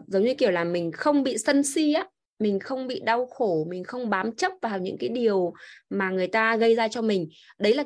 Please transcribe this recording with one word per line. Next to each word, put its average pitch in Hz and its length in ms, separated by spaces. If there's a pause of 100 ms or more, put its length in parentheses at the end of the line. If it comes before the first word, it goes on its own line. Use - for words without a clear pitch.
giống 190 180
như 254 100
kiểu 240 160
là 175 140
mình 170 280
không 294 300
bị 240 160
sân 277 240
si 294 300
á, 339 140 (320)
mình 202 220
không 262 260
bị 247 140
đau 240 260
khổ, 175 440
mình 180 140
không 247 260
bám 214 260
chấp 370 160 (100)
vào 208 160
những 185 200
cái - 100
điều 208 440 (380)
mà 190 200
người 185 160
ta 220 300
gây 226 180
ra 226 140
cho 233 140
mình. 196 260 (300)
Đấy 214 160
là 285 120